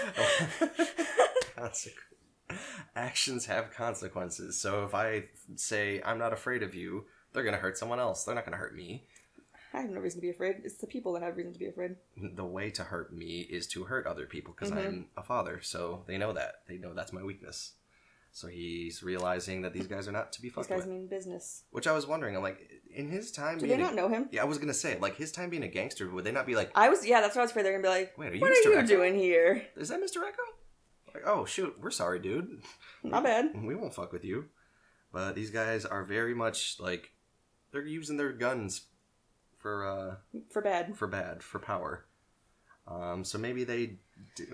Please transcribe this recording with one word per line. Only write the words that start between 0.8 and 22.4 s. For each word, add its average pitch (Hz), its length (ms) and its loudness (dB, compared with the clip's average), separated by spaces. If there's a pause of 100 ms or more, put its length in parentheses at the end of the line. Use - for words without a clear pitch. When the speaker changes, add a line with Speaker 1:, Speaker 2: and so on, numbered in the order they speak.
Speaker 2:
Consequ-, - 1000 -10 (380)
actions 123 500 0
have 107 260 0
consequences. 92 880 -4
So 101 260 0
if 101 100 -4
I 107 300 2 (300)
say, 101 480 0
"I'm 113 140 0
not 117 160 0
afraid 120 300 -2
of 95 120 -4
you," 90 300 -6 (280)
they're 131 100 0
gonna 101 140 2
hurt 92 200 -2
someone 120 220 -2
else. 110 240 0
They're 120 120 -2
not 113 100 -2
gonna - 120 -6
hurt - 180 -8
me. 90 300 -10 (680)
Speaker 1:
I 269 80 -4
have 233 80 -4
no 190 120 -6
reason 175 180 -4
to - 20 -10
be 180 100 -2
afraid. 190 340 -2
It's - 140 -10
the - 80 -6
people 214 260 -4
that 170 100 -4
have 175 140 -4
reason 175 160 -6
to 175 60 -14
be 190 80 -6
afraid. 180 280 -6 (220)
Speaker 2:
The 95 260 -8
way 95 280 -4
to 95 120 -6
hurt 85 300 -6
me 82 280 -6
is 85 260 -6
to 90 180 -8
hurt 127 200 -2
other 78 200 -4
people, - 280 -12
'cause 202 180 -6
Speaker 1:
Mm-hmm. 202 160 -2
Speaker 2:
I'm 92 280 -6
a - 80 -8
father, 90 380 -4
so 87 460 -6
they 95 100 -4
know 104 160 0
that. - 340 -6
They 90 100 -10
know 92 160 -12
that's - 200 -8
my 92 100 -8
weakness. - 500 -10 (600)
So - 140 -14
he's 85 560 -6
realizing 90 600 -2
that 90 100 -4
these 92 140 -4
guys 98 200 -6
are 101 60 -6
not 110 200 -4
to 117 80 -12
be 123 60 -10
Speaker 1:
These 120 80 -12
Speaker 2:
fucked 147 140 -6
Speaker 1:
guys 185 100 0
Speaker 2:
with. 185 80 -4
Speaker 1:
mean 185 200 -8
business. 185 640 -10
Speaker 2:
Which 147 140 -4
I 160 60 4
was 147 160 0
wondering, 143 300 -2
I'm 95 60 -2